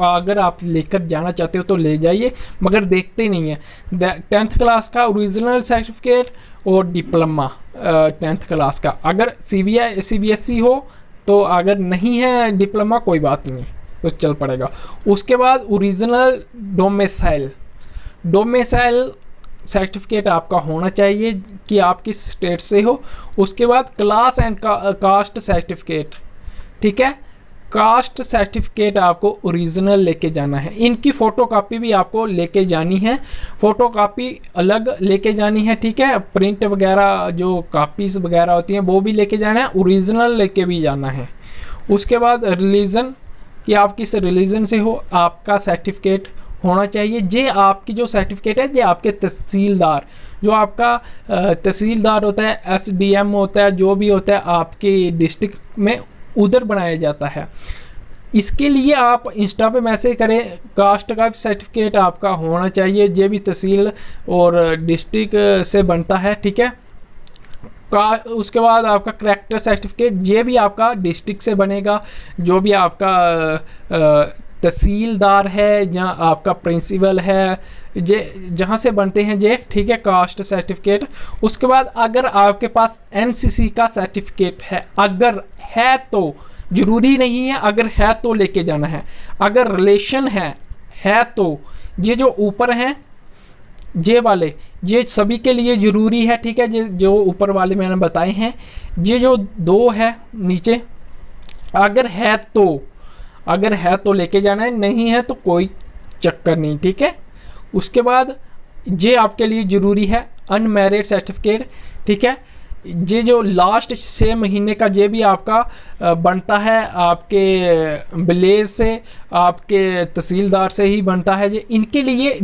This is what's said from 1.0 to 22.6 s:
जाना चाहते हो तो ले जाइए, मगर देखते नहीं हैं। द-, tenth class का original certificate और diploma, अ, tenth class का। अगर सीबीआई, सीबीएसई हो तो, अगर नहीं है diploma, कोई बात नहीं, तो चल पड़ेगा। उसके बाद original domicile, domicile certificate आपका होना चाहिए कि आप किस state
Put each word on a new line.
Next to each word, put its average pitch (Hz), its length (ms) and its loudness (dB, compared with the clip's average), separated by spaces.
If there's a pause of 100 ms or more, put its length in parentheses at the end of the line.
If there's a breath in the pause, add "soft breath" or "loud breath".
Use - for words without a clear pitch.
जाना 165 280 -4
चाहते 175 280 -4
हो 175 60 -4
तो 190 120 0
ले 156 220 0
जाइए, 196 340 2 (300 loud breath)
मगर 202 220 2
देखते 185 440 -2
नहीं 165 220 -2
हैं। 147 100 -8 (380 loud breath)
द-, 180 320 -2
tenth 214 180 2
class 233 400 2
का 240 180 2
original 214 540 0
certificate 247 680 0 (400 soft breath)
और 190 200 4
diploma, 160 600 0
अ, - 640 0
tenth 156 300 -4
class 147 420 -2
का। 147 100 -2 (140)
अगर 196 360 0
सीबीआई, 208 600 0
सीबीएसई 214 600 0
हो 254 260 2 (400 soft breath)
तो, 202 140 4
अगर 190 380 2
नहीं 190 400 0
है 247 320 2
diploma, 208 480 0
कोई 170 200 0
बात 135 300 -2
नहीं, 131 160 -10 (380)
तो 165 80 -2
चल 151 220 -2
पड़ेगा। 147 380 -4 (380 loud breath)
उसके 202 280 2
बाद 254 340 4
original 226 720 2 (140)
domicile, 190 960 0 (760 soft breath)
domicile 240 840 2 (540)
certificate 202 640 -4
आपका 175 300 0
होना 160 300 -4
चाहिए 208 520 0 (280)
कि 208 100 2
आप 185 240 2
किस - 280 -8
state 175 300 -4